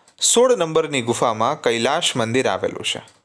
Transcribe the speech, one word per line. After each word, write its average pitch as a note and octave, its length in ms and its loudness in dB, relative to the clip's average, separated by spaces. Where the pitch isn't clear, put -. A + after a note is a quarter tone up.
સોળ B3 380 4
નંબરની D#3+ 460 0
ગુફામાં A#2 600 0
કૈલાશ B2+ 540 0
મંદિર A#2 320 0
આવેલું G2 360 -4
છે. - 160 -6